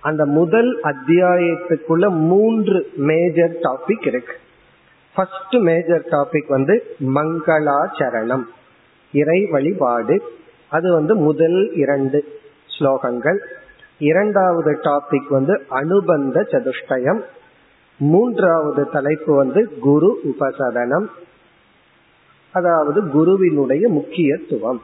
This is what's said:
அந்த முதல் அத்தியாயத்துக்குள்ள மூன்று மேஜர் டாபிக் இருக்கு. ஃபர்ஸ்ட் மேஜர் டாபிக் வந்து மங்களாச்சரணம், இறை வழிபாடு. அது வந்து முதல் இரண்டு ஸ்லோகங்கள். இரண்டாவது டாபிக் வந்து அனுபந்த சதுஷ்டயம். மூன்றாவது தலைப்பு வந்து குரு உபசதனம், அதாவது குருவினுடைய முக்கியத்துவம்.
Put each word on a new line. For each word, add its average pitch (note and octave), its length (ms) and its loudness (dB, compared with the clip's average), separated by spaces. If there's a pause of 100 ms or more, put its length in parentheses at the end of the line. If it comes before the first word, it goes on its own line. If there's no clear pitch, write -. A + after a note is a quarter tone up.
அந்த D3+ 260 -2
முதல் G#3+ 560 2
அத்தியாயத்துக்குள்ள E3+ 1400 0
மூன்று G3 680 2 (160)
மேஜர் E3 560 2
டாபிக் D3+ 480 -4
இருக்கு. B2 280 -6 (840)
ஃபர்ஸ்ட் F#3+ 440 -2
மேஜர் E3 460 2
டாபிக் D3 420 -2
வந்து C#3+ 380 0 (240)
மங்களாச்சரணம், D3 1400 -2 (680)
இறை D#3+ 320 2
வழிபாடு. C#3+ 760 0 (500)
அது E3+ 180 0
வந்து E3 280 2
முதல் E3 560 2
இரண்டு C#3 640 -2 (320)
ஸ்லோகங்கள். C3+ 720 -2 (600)
இரண்டாவது F3 800 2
டாபிக் C#3+ 480 -2
வந்து C#3 340 0 (100)
அனுபந்த D#3 760 0
சதுஷ்டயம். C3+ 920 -4 (640)
மூன்றாவது D#3+ 880 2
தலைப்பு D3+ 460 -2
வந்து C#3 340 2 (100)
குரு D3+ 460 2
உபசதனம், C3 880 -4 (1400)
அதாவது E3+ 540 0
குருவினுடைய D#3 800 2
முக்கியத்துவம். C#3 960 -2